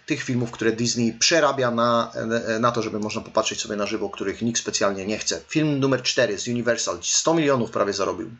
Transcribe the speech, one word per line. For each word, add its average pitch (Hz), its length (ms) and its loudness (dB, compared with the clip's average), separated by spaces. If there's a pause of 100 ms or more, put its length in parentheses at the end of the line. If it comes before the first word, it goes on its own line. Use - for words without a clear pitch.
tych 139 160 -2
filmów, 123 280 -2
które 113 220 2
Disney 113 400 0
przerabia 139 580 2
na, 117 420 2 (480)
na 120 120 4
to, 113 100 0
żeby 107 180 -4
można 107 200 -4
popatrzeć - 400 -2
sobie 110 160 -6
na 101 100 -2
żywo, 101 240 -2
których 98 320 -6
nikt 117 180 0
specjalnie 101 460 -2
nie 104 120 -2
chce. - 300 -4
Film 151 320 0
numer 135 220 2
cztery 107 360 2
z 120 100 -6
Universal, 117 540 -2
sto - 320 2
milionów 139 360 2
prawie 101 220 0
zarobił. 92 480 -2